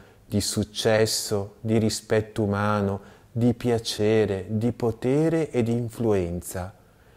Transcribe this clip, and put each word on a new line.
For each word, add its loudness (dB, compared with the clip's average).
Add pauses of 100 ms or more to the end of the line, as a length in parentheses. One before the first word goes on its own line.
(260)
di -2
successo, 0
di 0
rispetto 0
umano, 0 (280)
di 2
piacere, 0
di 0
potere 0
e 2
di 0
influenza. -2 (440)